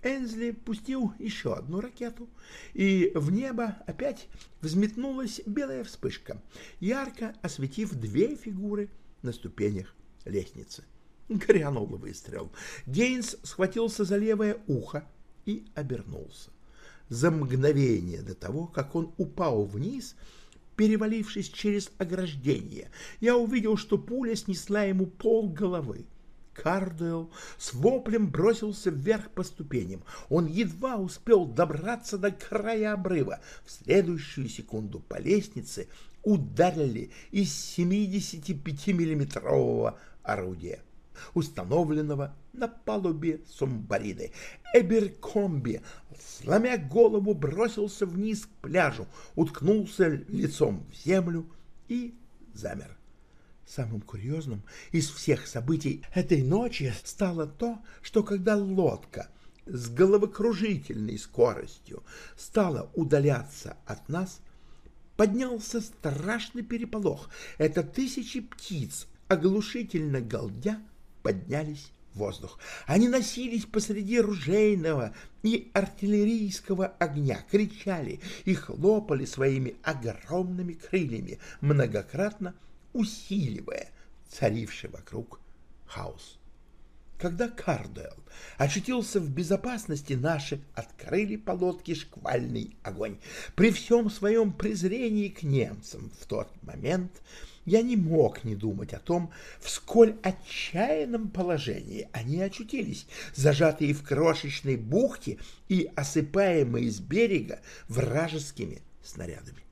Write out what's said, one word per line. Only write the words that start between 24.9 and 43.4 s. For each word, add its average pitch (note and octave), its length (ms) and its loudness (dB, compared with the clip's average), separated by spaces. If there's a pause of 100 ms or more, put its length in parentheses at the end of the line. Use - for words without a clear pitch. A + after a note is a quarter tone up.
полголовы. F3+ 1040 0 (460)
Кардуэлл E3 800 -2 (260)
с - 160 -10
воплем G#3+ 560 4
бросился G3+ 640 2
вверх G3 400 0
по F#3 120 -4
ступеням. G2 600 -6 (260)
Он E3 160 4
едва G3 520 -2
успел F#3+ 480 4
добраться E3+ 760 0
до G3 120 2
края G#3+ 600 -2
обрыва. F3 460 0 (260)
В - 60 -18
следующую E3 800 2
секунду - 500 -8
по - 200 -10
лестнице C#3+ 680 0 (340)
ударили D#3 880 2 (220)
из G3 220 2
семидесятипятимиллиметрового E3 2500 0 (240)
орудия, F#2 640 -4 (500)
установленного D3+ 1000 0 (180)
на B3 140 -4
палубе E3+ 840 -2